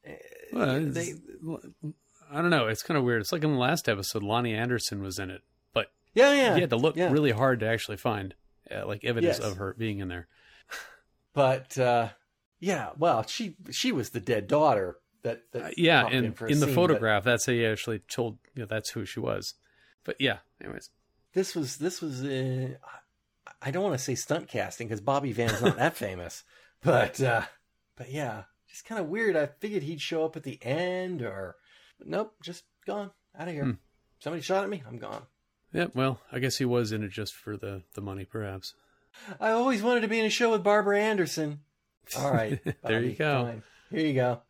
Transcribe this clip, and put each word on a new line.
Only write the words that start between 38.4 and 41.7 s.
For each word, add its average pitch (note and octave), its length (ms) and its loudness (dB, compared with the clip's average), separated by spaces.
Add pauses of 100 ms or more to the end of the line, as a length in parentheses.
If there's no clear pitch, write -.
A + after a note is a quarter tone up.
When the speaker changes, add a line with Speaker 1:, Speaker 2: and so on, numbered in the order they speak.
Speaker 1:
I A3 100 2
always A#3 320 2
wanted A#3+ 200 2
to A3 60 -2
be A3+ 100 0
in A3 80 2
a G#3+ 40 2
show A#3 220 2
with G#3 100 2
Barbara G3+ 400 4
Anderson. D#3+ 580 0 (560)